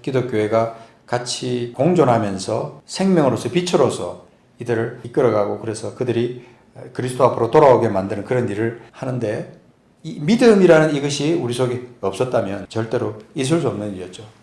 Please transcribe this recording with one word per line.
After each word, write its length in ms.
기독교회가 760
같이 720
공존하면서 1080
생명으로서 640
빛으로서 760
이들을 440
이끌어가고 560
그래서 340
그들이 500
그리스도 320
앞으로 260
돌아오게 380
만드는 360
그런 240
일을 340
하는데, 680
이 160
믿음이라는 760
이것이 400
우리 180
속에 280
없었다면 680
절대로 500
있을 260
수 80
없는 260
일이었죠. 300